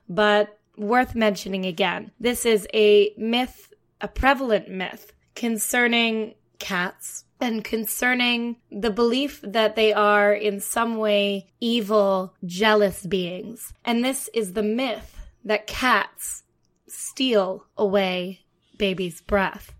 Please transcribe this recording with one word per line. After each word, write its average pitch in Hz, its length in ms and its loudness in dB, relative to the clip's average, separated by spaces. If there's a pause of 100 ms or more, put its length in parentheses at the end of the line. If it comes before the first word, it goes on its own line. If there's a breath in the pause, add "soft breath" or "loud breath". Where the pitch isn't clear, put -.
but 208 500 2 (200)
worth 240 380 2
mentioning 196 500 0
again. 185 540 -4
This 240 260 -2
is 214 280 2
a 208 440 6
myth, 233 560 -4 (280)
a 202 80 -6
prevalent 254 600 2
myth - 440 -10 (200)
concerning 233 1000 0 (240)
cats - 640 -6 (160)
and 226 240 -4
concerning 240 920 -2 (120)
the 214 220 -2
belief 240 500 0
that 214 360 0
they 214 160 4
are 208 400 4
in 202 260 -2
some 233 380 -2
way 202 520 0 (120)
evil, 202 720 2 (100)
jealous 196 600 0
beings. 180 680 -6 (120)
And 233 180 0
this 262 300 -4
is 208 180 -2
the 208 120 -2
myth 226 540 -4 (280)
that 214 200 -2
cats - 800 -2 (440)
steal 208 800 -2 (120)
away 185 640 -2 (360)
baby's 185 440 -4
breath. - 580 -2